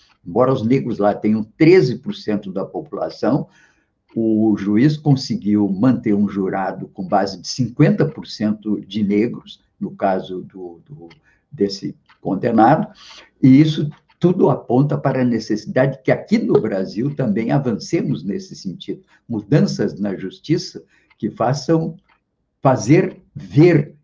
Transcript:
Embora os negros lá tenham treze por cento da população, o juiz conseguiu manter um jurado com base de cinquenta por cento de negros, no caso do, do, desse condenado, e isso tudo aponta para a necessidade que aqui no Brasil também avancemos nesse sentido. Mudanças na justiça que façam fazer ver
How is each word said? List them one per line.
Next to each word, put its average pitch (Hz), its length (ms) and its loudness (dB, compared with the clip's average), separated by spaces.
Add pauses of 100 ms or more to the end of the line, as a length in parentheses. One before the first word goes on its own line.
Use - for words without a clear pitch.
(260)
Embora 120 260 2
os 131 100 -2
negros 113 360 0
lá 101 160 2
tenham 107 280 0
treze 156 540 4
por 104 180 -8
cento 98 380 -6
da 92 100 -4
população, 90 880 -4 (680)
o 110 400 2
juiz 104 440 2
conseguiu 104 680 0
manter 107 460 0
um 101 160 2
jurado 95 600 -4
com 95 200 -12
base 98 320 -2
de - 80 -14
cinquenta 147 560 0
por - 220 -10
cento 107 560 -4
de 107 200 -6
negros, 104 600 -2 (180)
no 95 120 -8
caso 92 500 -4
do, 87 440 -16
do, 80 220 -20 (420)
desse - 460 -4 (240)
condenado, 110 680 2 (560)
e 135 200 8
isso 151 280 -2 (280)
tudo 185 320 2
aponta 143 480 0
para 131 240 -2
a - 20 2
necessidade 117 800 -2
que 131 80 2
aqui 196 240 0
no - 240 2
Brasil 101 540 -4
também 113 360 -2
avancemos 127 720 -2
nesse 95 320 -8
sentido. - 480 -12 (240)
Mudanças 104 720 0
na 98 160 -4
justiça - 720 -6 (320)
que 107 140 -6
façam 160 680 -2 (640)
fazer 131 640 2 (120)
ver - 680 2